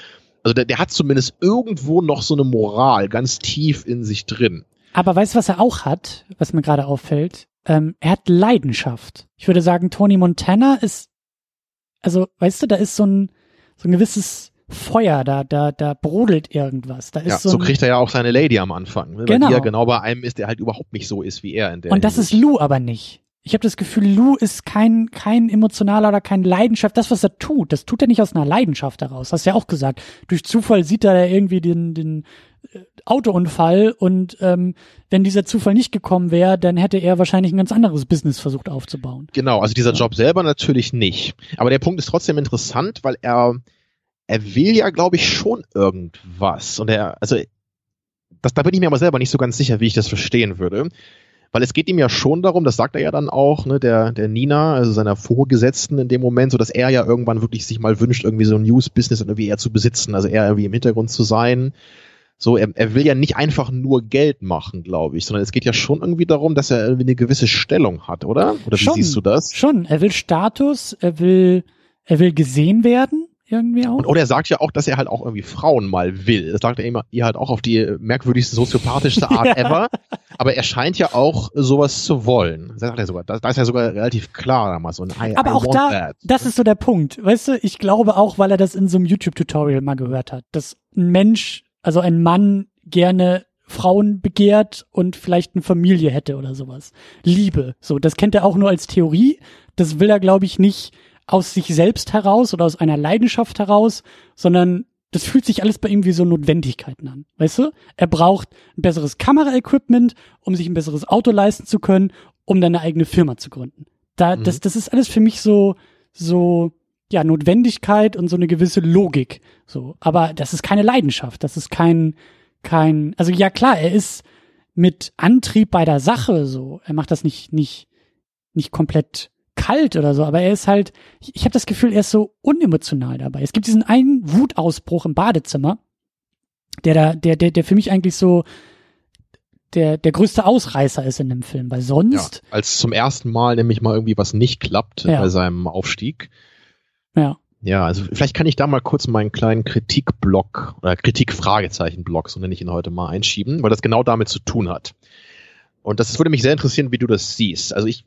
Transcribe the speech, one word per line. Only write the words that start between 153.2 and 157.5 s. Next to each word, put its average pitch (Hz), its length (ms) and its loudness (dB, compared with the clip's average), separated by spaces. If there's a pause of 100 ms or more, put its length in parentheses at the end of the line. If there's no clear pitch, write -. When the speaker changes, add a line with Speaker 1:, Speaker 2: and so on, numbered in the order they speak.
Speaker 1:
weil 110 80 4
das 107 100 0
genau 117 220 2
damit 113 260 0
zu - 100 -8
tun 104 300 -4
hat. - 240 -12 (880)
Und 104 180 -4
das - 200 -4
würde 160 100 2
mich 143 140 0
sehr 135 80 4
interessieren, 143 400 -2
wie 123 60 -2
du 120 100 -2
das - 280 -2
siehst. - 380 -4